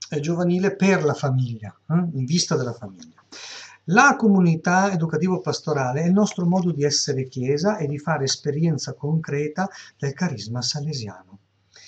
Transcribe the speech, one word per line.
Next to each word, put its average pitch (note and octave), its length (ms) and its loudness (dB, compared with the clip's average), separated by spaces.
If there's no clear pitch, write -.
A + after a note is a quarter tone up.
eh, D3+ 120 -4
giovanile F3+ 540 0
per F#3 300 4
la C#3 100 2
famiglia, A#2+ 640 -2
eh, E3+ 240 2
in C3 120 -4
vista D#3+ 320 0
della A#2+ 180 -4
famiglia. F#2+ 460 -18
La B3 300 6
comunità F#3 800 4
educativo-pastorale D#3 1080 -2
è E3+ 40 0
il F3+ 60 4
nostro F#3+ 340 2
modo F3+ 240 2
di C#3+ 140 0
essere C3+ 420 -2
chiesa D3 520 0
e D3+ 100 -4
di C#3+ 100 -6
fare D3 260 -2
esperienza D3 680 -2
concreta D3+ 760 -4
del C3+ 160 -4
carisma A#2+ 500 -6
salesiano. A#2 760 -8